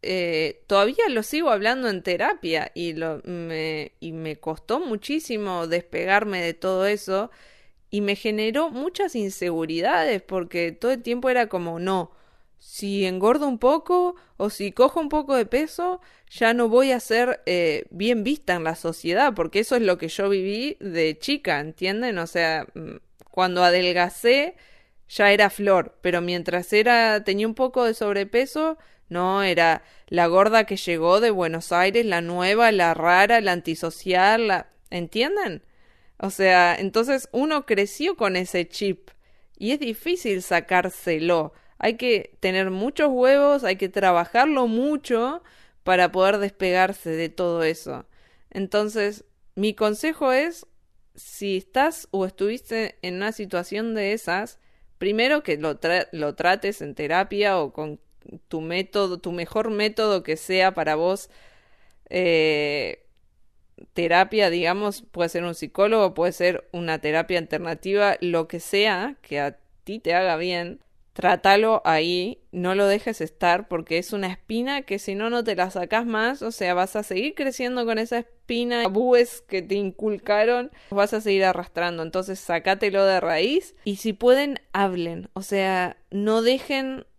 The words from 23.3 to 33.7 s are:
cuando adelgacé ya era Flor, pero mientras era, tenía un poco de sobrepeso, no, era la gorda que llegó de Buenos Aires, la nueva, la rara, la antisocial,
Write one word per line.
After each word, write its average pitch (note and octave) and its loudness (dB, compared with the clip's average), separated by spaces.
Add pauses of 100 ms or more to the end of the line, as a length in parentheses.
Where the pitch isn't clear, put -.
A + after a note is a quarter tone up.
cuando F3+ 2
adelgacé F3+ 2 (520)
ya G3+ 4
era G3+ 6
Flor, F#3+ 2
pero F3 0
mientras F3 -4
era, A3 4
tenía G3+ 0
un A3+ -4
poco B3+ 0
de A3+ 2
sobrepeso, A#3+ -2 (320)
no, F#3 0
era E3+ 4 (260)
la E3+ 2
gorda G#3 6
que - -6
llegó E3+ 2
de A#3 4
Buenos E3 -2
Aires, G3 2
la F3 0
nueva, F#3 4
la E3+ 4
rara, F3+ 4
la F#3+ 0
antisocial, F3+ 0